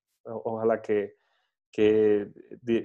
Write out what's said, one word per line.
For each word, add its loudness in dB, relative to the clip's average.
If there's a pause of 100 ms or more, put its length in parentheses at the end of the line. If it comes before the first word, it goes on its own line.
(240)
o-, -12 (140)
ojalá 0
que, -2 (580)
que 2 (300)
de, 0